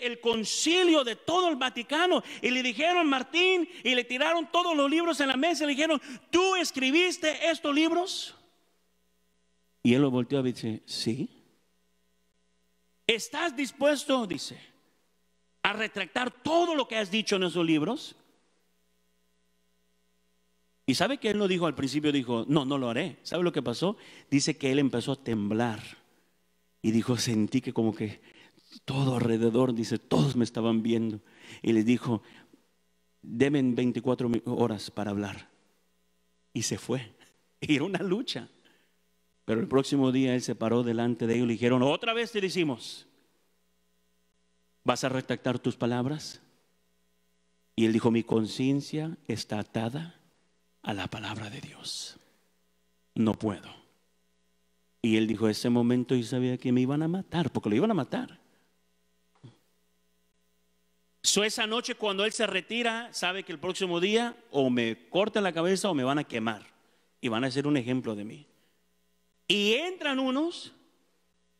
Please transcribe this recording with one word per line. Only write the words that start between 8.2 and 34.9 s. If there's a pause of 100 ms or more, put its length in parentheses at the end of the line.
Y
él
lo
volteó
y
dice,
"Sí". (1800)
"¿Estás
dispuesto",
dice, (1040)
"a
retractar
todo
lo
que
has
dicho
en
esos
libros?" (2750)
Y
sabe
que
él
no
dijo
al
principio,
dijo,
"No,
no
lo
haré".
¿Sabe
lo
que
pasó? (320)
Dice
que
él
empezó
a
temblar. (1000)
Y
dijo,
"Sentí
que
como
que (640)
todo
alrededor",
dice,
"todos
me
estaban
viendo". (420)
Y
les
dijo, (960)
"Deben
veinticuatro
mi-,
horas